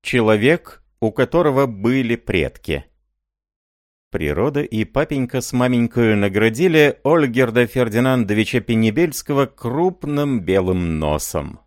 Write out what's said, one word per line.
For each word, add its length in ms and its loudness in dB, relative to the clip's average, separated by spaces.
Человек, 800 0
у 140 -2
которого 540 0
были 500 -2
предки. 720 -4
Природа 520 -2
и 200 -4
папенька 580 -4
с 120 -10
маменькою 640 2
наградили 880 2
Ольгерда 640 2
Фердинандовича 960 0
Пенебельского 840 0
крупным 920 -4
белым 580 0
носом. 680 -4